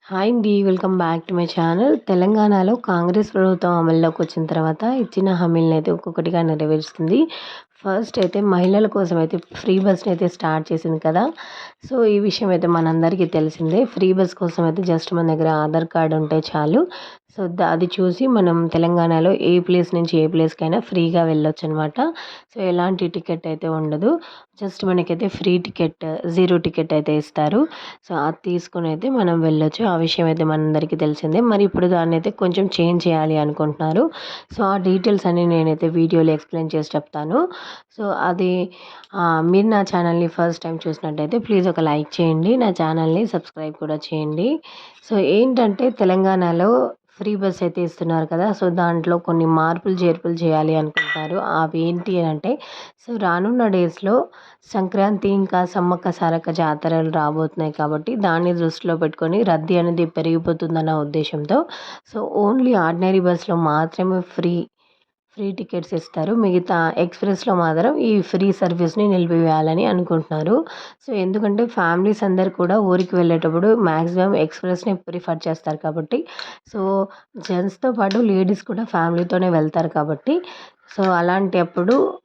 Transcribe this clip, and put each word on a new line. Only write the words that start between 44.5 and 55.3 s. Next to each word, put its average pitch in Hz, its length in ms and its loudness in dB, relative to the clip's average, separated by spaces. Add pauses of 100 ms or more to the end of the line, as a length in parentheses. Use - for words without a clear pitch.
So - 100 -6 (180)
ఏంటంటే 233 640 2
తెలంగాణలో 185 760 2 (400)
ఫ్రీ 208 240 -6
బస్ 190 260 -2
అయితే 175 220 -4
ఇస్తున్నారు 165 440 -2
కదా. 170 240 -2
So 190 200 -2
దాంట్లో 170 480 0
కొన్ని 165 320 0
మార్పులు 170 440 0
చేర్పులు 170 400 0
చేయాలి 156 400 0
అనుకుంటున్నారు. 156 640 -4 (140)
అవి 160 300 -2
ఏంటి 175 360 -2
అని 165 120 0
అంటే, 156 220 -4 (480)
so - 120 -14 (100)
రానున్న 208 460 0
డేస్‌లో 190 480 0 (560)
సంక్రాంతి 196 600 0